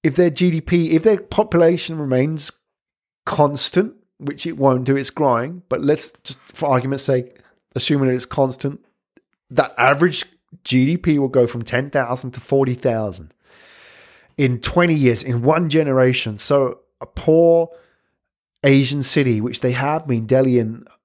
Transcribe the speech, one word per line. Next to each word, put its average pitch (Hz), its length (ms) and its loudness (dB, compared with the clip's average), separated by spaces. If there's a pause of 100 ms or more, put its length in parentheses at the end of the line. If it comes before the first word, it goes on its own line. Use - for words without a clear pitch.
If 151 120 0
their 175 140 4
G 175 220 0
D 160 100 -4
P, 165 300 0
if 160 100 2
their 214 180 2
population 170 760 0
remains 143 540 -2 (720)
constant, 147 720 0 (240)
which 143 260 -8
it 170 120 -10
won't 131 260 2
do, 139 120 2
it's 135 140 -4
growing, 143 580 -2
but - 140 -4
let's 151 300 -2 (120)
just, - 160 -12
for - 300 -8
argument's 131 340 -2
sake, 127 360 -2 (360)
assuming 135 340 0
that 127 60 0
it's 123 100 -6
constant, 139 540 -4 (720)
that 127 280 0
average 143 460 2 (400)
G 127 220 2
D 165 120 0
P 165 200 0
will 135 120 0
go 127 180 2
from 117 160 -8
ten 131 260 -4
thousand 127 420 -4
to - 80 -16
forty 135 360 0
thousand 107 580 -4 (1040)
in 127 220 0
twenty 175 340 0
years, 123 300 2
in 120 180 -4
one 156 260 2
generation. 131 680 0
So 139 420 0 (220)
a - 40 -16
poor 165 640 2 (960)
Asian 139 400 2
city, 127 380 0
which 117 200 -6
they 127 100 0
have 147 360 -4
been, 113 180 -2
Delhi 123 340 2
and 113 280 -6 (180)